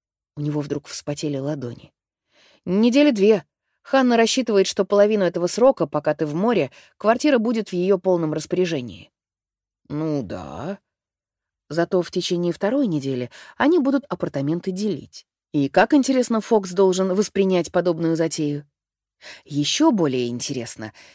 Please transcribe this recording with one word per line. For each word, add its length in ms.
У 60
него 200
вдруг 260
вспотели 500
ладони. 560
«Недели 460
две. 340
Ханна 340
рассчитывает, 500
что 180
половину 380
этого 240
срока, 400
пока 260
ты 120
в 100
море, 360
квартира 400
будет 320
в 40
ее 260
полном 340
распоряжении». 760
«Ну 360
да». 560
Зато 320
в 100
течение 420
второй 340
недели 420
они 220
будут 300
апартаменты 640
делить. 540
И 180
как, 240
интересно, 480
Фокс 300
должен 420
воспринять 580
подобную 440
затею? 500
Еще 460
более 360
интересно, 640